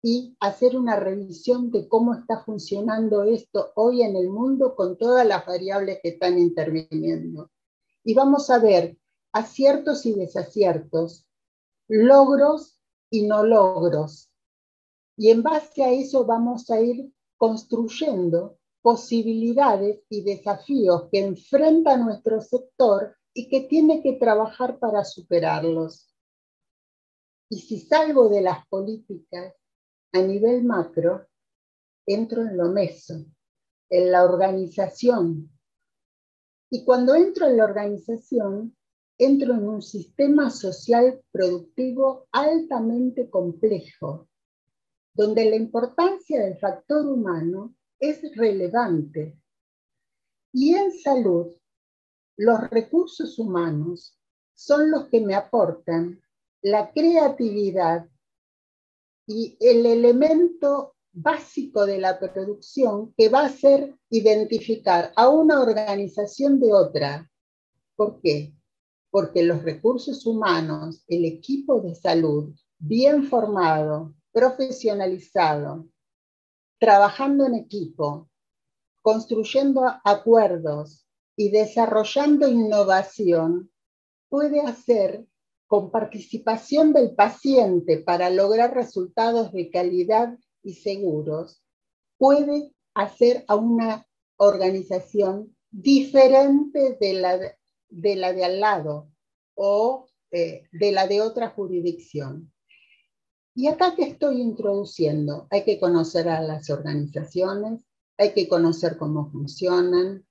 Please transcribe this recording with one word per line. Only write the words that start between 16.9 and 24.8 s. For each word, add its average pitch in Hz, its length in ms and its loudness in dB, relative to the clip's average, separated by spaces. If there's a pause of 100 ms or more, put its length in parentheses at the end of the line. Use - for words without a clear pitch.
construyendo 220 1200 -4 (240)
posibilidades 226 1300 0
y 208 100 -8
desafíos 196 880 -2
que 196 100 0
enfrenta 285 760 2
nuestro 220 460 -2
sector 214 720 -2 (160)
y 240 160 -12
que 262 140 0
tiene 311 400 2
que 262 100 0
trabajar 233 680 -2
para 208 240 -2